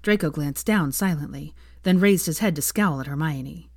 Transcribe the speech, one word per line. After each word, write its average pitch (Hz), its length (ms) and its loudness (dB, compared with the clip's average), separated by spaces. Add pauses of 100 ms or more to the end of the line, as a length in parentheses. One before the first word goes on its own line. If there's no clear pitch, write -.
Draco 208 280 2
glanced 143 360 -4
down 190 260 2
silently, 147 640 -4 (300)
then 185 160 4
raised 196 280 4
his 160 120 -4
head 202 160 0
to 147 60 -4
scowl 180 400 0
at 131 60 -6
Hermione. 143 680 -6